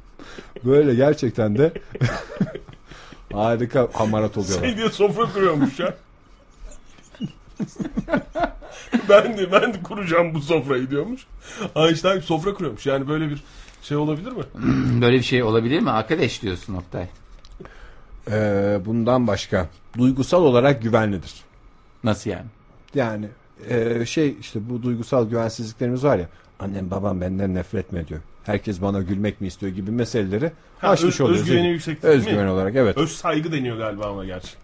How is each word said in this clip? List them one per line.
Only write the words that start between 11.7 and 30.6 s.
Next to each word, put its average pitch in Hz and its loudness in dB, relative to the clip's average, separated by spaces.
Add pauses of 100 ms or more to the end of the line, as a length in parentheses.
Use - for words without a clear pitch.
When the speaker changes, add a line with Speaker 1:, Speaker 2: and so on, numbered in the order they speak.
Speaker 2:
Einstein 165 4
sofra 170 -2
kuruyormuş. 139 -6
Yani 139 0
böyle 156 -2
bir 143 -8 (400)
şey 147 -4
olabilir 156 -2
mi? 196 -8 (120)
Speaker 3:
<clears throat> 131 0
Böyle 123 6
bir 123 4
şey 123 2
olabilir 117 2
mi? 175 2
Arkadaş 120 0
diyorsun 92 -6
Oktay. 90 -8 (1200)
Speaker 1:
Ee, 104 0
bundan 117 2
başka. 95 -2 (300)
Duygusal 135 4
olarak 127 6
güvenlidir. 110 0 (680)
Speaker 3:
Nasıl 107 0
yani? 90 -8 (480)
Speaker 1:
Yani, 110 -2 (420)
e, 117 0
şey 143 0
işte 113 -8
bu 120 -6
duygusal 120 0
güvensizliklerimiz 117 -4
var 113 4
ya. 85 -6 (320)
"Annem 95 -6
babam 95 -2
benden 95 -2
nefret 92 -6
mi 90 -4
ediyor? 80 -8 (240)
Herkes 101 -4
bana 98 0
gülmek 98 -2
mi 101 -6
istiyor?" 92 -8
gibi 95 -6
meseleleri 113 -2 (260)